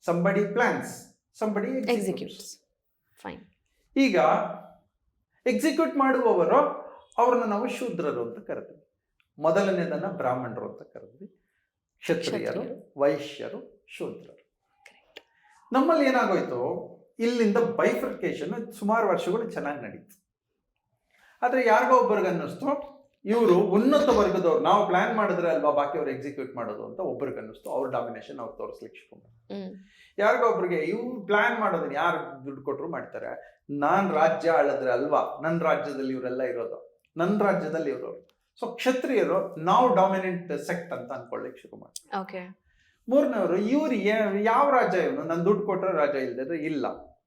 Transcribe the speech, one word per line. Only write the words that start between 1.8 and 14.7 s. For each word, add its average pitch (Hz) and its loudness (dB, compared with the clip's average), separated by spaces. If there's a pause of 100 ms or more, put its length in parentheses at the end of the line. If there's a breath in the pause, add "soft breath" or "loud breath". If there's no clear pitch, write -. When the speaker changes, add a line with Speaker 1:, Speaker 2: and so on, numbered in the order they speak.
Speaker 2:
ಎಕ್ಸಿಕ್ಯೂಟ್ಸ್. - -6 (640)
ಫೈನ್. - -14 (520)
Speaker 1:
ಈಗ 247 4 (1300)
ಎಕ್ಸಿಕ್ಯೂಟ್ 277 0
ಮಾಡುವವರು, 240 2 (640 loud breath)
ಅವ್ರನ್ನ 240 4
ನಾವು 214 -2
ಶೂದ್ರರು 156 -4
ಅಂತ 113 -10
ಕರಿತೀವಿ. - -12 (580)
ಮೊದಲನೇದನ್ನ 165 0
ಬ್ರಾಹ್ಮಣರು 123 -4
ಅಂತ - -20
ಕರೆದ್ವಿ, 135 -20 (720)
ಕ್ಷತ್ರಿಯರು, 117 -4
Speaker 2:
ಕ್ಷತ್ರಿಯರು. - -10
Speaker 1:
ವೈಶ್ಯರು, - -4
ಶೂದ್ರರು. - -14 (480)